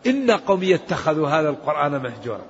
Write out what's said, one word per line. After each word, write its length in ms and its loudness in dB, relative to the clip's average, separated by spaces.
إن 240 2
قومي 440 2
اتخذوا 540 0
هذا 200 2
القرآن 540 -2
مهجورا. 480 -8